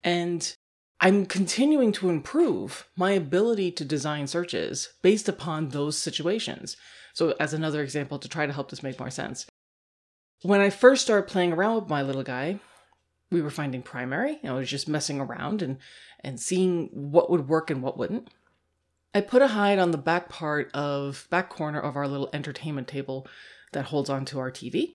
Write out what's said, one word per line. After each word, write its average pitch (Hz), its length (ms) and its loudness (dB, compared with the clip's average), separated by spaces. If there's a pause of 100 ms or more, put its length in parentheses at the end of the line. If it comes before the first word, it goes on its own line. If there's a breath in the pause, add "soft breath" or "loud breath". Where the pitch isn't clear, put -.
And 175 500 0 (460)
I'm 190 280 6
continuing 240 640 4
to 190 160 0
improve 170 880 0
my 190 160 2
ability 190 600 2
to 156 120 -6
design 147 420 -2
searches - 760 -4
based 208 260 4
upon 156 400 -4
those 143 300 -4
situations. - 800 -4 (360 loud breath)
So 165 280 0
as 147 140 0
another 151 280 -2
example 139 360 -4
to - 100 -12
try 156 180 -2
to 143 60 -4
help 139 180 -6
this - 120 -12
make 127 160 -8
more 131 120 -8
sense. - 360 -8 (960)
When 196 180 4
I 202 80 6
first 254 340 8
started 202 280 2
playing 175 240 2
around 208 220 2
with 196 120 -4
my 147 140 0
little 135 200 -4
guy, 135 380 -4 (680 soft breath)
we 175 100 2
were 147 80 -2
finding 135 320 -6
primary. 135 520 -4 (100)
You - 80 -6
know, 127 60 -2
I - 20 -2
was 127 100 -4
just 139 180 -4
messing 147 320 -2
around 147 440 -4
and, 135 160 -4 (420 loud breath)
and 131 180 -10
seeing 180 540 0
what 143 380 2
would 156 180 2
work 160 220 0
and 131 120 -2
what 131 140 -4
wouldn't. 147 320 -4 (840)
I 202 80 4
put 247 180 4
a 269 80 8
hide 202 300 4
on 175 140 4
the 156 60 0
back 160 300 0
part 151 460 -2
of, 143 560 -4
back 185 180 0
corner 151 320 -6
of 143 160 -4
our 143 100 -2
little 139 280 -4
entertainment 139 520 -6
table 135 400 -8 (460 loud breath)
that 139 140 -4
holds 143 240 -2
onto 135 280 -4
our 127 120 -4
T - 180 -12
V. 285 260 -2